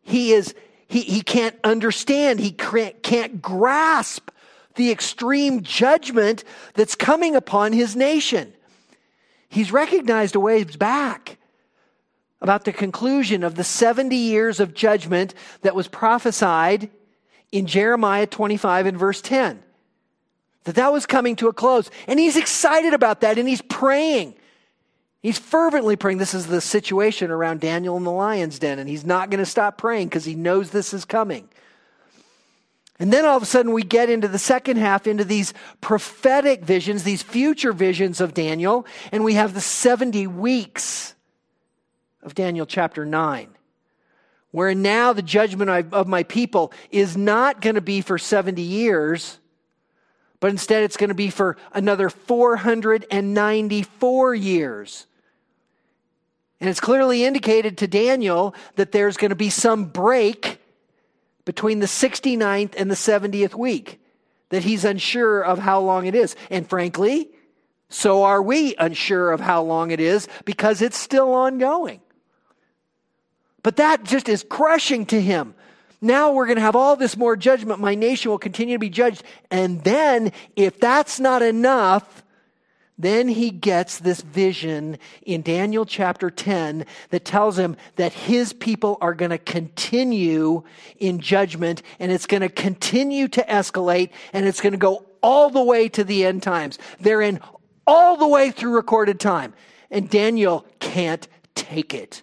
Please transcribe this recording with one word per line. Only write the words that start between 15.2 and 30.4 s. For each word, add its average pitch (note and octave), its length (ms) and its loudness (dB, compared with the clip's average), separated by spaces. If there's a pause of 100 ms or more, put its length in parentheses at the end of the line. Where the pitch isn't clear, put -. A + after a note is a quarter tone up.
that F#3+ 120 2
was F#3 140 -4
prophesied G#3 1000 0 (640)
in G3 140 -2
Jeremiah G#3 640 2
twenty-five G3+ 580 0
and F#3+ 100 -2
verse F#3+ 280 -2
ten, A3+ 400 -2 (1000)
that E3+ 100 -6
that C4 180 2
was D4 140 -2
coming B3 300 0
to A3+ 100 0
a A3+ 60 2
close. A#3+ 360 2 (160)
And C#4 140 0
he's D#4+ 180 2
excited D#4+ 560 2
about A3+ 280 2
that, A3 180 2
and B3+ 100 0
he's B3+ 140 -2
praying. C4+ 720 0 (880)
He's A3 160 -2
fervently D4 560 2
praying. F#3+ 240 -2
This F#3+ 160 -4
is F3+ 100 -6
the E3+ 160 -2
situation G3+ 680 -2
around E3 280 -4
Daniel F3 380 -4
in F3+ 60 -4
the F3 80 -4
lion's F#3 480 -4
den, C#3+ 180 -4
and C#3 100 -10
he's D3 160 -8
not F#3 280 -2
gonna G3 160 -2
stop G#3 320 -2
praying A3 320 -4
'cause D#3 140 -4
he D#3+ 100 -8
knows F3 340 0